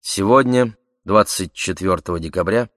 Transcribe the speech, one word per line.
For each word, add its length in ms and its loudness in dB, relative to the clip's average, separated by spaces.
Сегодня, 760 2
двадцать 480 0
четвертого 680 -4
декабря 580 -2